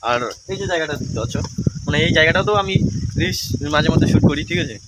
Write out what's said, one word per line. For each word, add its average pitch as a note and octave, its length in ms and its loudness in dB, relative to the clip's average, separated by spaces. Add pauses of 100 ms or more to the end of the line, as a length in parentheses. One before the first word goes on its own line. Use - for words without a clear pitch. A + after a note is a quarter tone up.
(100)
আর A#2+ 100 2 (320)
এই F#3+ 80 -4
যে G3 60 -4
জায়গাটা D#3+ 340 -2
দেখতে - 200 -6
পাচ্ছ, A#2 140 -6 (520)
মানে D3 100 -2 (100)
এই E3+ 120 2
জায়গাটাও E3 320 4
তো - 20 4 (100)
আমি F#3+ 120 -2 (460)
রিলস F3+ 200 -2 (340)
মাঝে D3+ 180 2
মধ্যে D3 180 4
শ্যুট - 200 4
করি, D3 200 -2
ঠিক F3 140 0
আছে? A2+ 120 -8 (120)